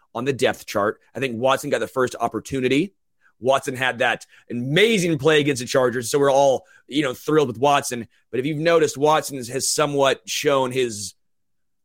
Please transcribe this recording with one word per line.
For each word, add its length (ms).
on 120
the 80
depth 340
chart. 340
I 40
think 200
Watson 320
got 80
the 80
first 320
opportunity. 760
Watson 360
had 240
that 260
amazing 680
play 220
against 220
the 60
Chargers, 420
so 100
we're 120
all, 340
you 160
know, 100
thrilled 360
with 80
Watson. 500
But 80
if 60
you've 140
noticed, 380
Watson 400
has, 120
has 180
somewhat 600
shown 420
his, 440